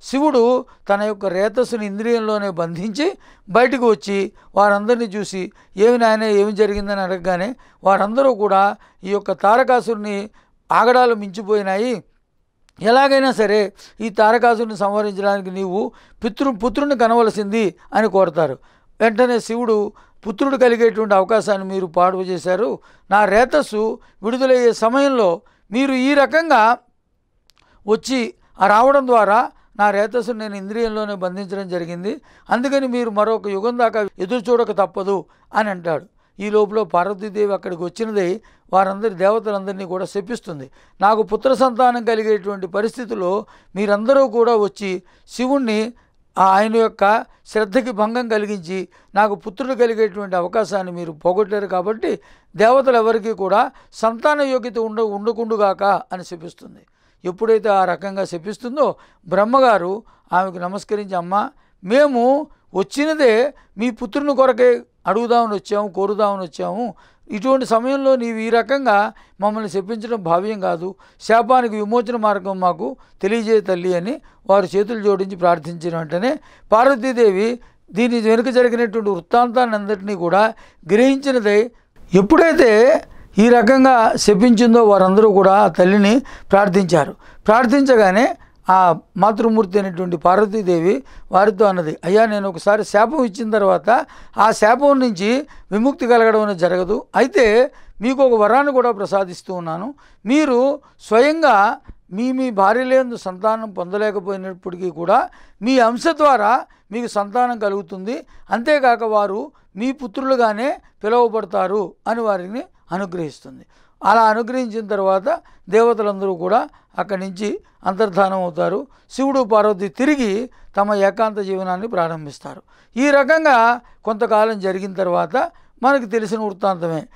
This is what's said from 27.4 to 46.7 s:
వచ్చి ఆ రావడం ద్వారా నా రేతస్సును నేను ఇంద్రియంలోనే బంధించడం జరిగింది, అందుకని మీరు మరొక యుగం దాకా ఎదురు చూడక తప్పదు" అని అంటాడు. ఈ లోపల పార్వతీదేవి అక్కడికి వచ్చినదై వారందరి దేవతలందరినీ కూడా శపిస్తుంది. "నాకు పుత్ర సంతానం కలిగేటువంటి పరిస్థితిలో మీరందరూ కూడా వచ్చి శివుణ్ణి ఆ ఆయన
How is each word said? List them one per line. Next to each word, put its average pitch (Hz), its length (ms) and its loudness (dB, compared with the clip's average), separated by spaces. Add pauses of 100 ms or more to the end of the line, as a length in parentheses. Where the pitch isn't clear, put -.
వచ్చి 226 480 -2 (260)
ఆ 185 60 2
రావడం 262 400 4
ద్వారా 226 440 2 (280)
నా 208 120 2
రేతస్సును 220 480 -4
నేను 214 160 -10
ఇంద్రియంలోనే 214 600 -6
బంధించడం 185 540 -8
జరిగింది, 175 520 -8 (300)
అందుకని 262 360 -2
మీరు 240 240 -4
మరొక 208 360 -2
యుగం 208 320 -4
దాకా 226 300 0 (100)
ఎదురు 240 320 -4
చూడక 233 200 2
తప్పదు" 190 540 -4 (300)
అని 214 160 -2
అంటాడు. 170 360 -6 (340)
ఈ 208 100 -6
లోపల 214 320 0
పార్వతీదేవి 202 720 -2
అక్కడికి 185 300 -8
వచ్చినదై 202 580 -4 (320)
వారందరి 196 420 0
దేవతలందరినీ 196 680 -2
కూడా 185 200 -8
శపిస్తుంది. 180 640 -10 (300)
"నాకు 214 220 2
పుత్ర 220 320 0
సంతానం 240 500 2
కలిగేటువంటి 208 640 -2
పరిస్థితిలో 208 800 -4 (300)
మీరందరూ 220 520 2
కూడా 233 280 2
వచ్చి 190 460 -4 (260)
శివుణ్ణి 247 640 -2 (460)
ఆ 185 60 6
ఆయన 208 320 2